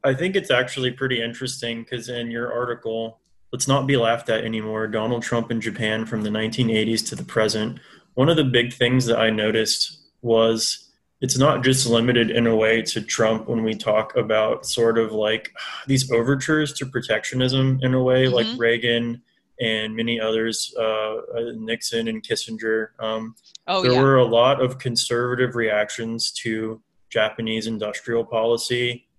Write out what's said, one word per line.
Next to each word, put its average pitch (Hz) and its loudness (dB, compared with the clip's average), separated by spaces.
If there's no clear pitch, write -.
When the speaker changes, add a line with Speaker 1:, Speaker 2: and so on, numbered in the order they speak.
Speaker 1:
I 135 2
think 185 -2
it's - -2
actually 127 0
pretty 127 -4
interesting 117 -8
'cause 120 -10
in 120 -6
your 117 -4
article, 113 -6
Let's 131 -4
Not 135 2
Be 139 2
Laughed 117 2
At 113 0
Anymore, 110 -4
Donald 113 -2
Trump 117 -2
in 117 -2
Japan 110 -4
from 110 -4
the 107 -2
nineteen 110 0
eighties 110 0
to - -8
the - -8
Present, 110 -2
one 135 4
of 165 4
the 156 4
big 123 2
things 123 2
that 113 2
I 110 4
noticed 110 0
was 113 2
it's 127 0
not 131 4
just 131 4
limited 117 4
in 117 2
a 113 4
way 110 4
to - -6
Trump 110 0
when 117 0
we 110 -2
talk 107 0
about 110 0
sort 113 2
of, 110 0
like, 107 -2
<sighs> - -12
these 131 2
overtures 139 2
to 139 -6
protectionism 127 0
in 131 2
a 127 2
way, 127 4
like 120 2
Speaker 2:
Mm-hmm. 120 -6
Speaker 1:
Reagan 117 0
and 110 -2
many 113 -2
others, 110 -2
uh, 117 0
uh, 110 -4
Nixon 113 -4
and 110 -6
Kissinger. 110 -4
Um, 110 -6
Speaker 2:
Oh, 185 0
Speaker 1:
there 127 4
Speaker 2:
yeah. 127 4
Speaker 1:
were 135 6
a 127 8
lot 135 6
of 127 -2
conservative 123 -2
reactions 113 -2
to 110 -6
Japanese 110 -2
industrial 113 -4
policy 120 -2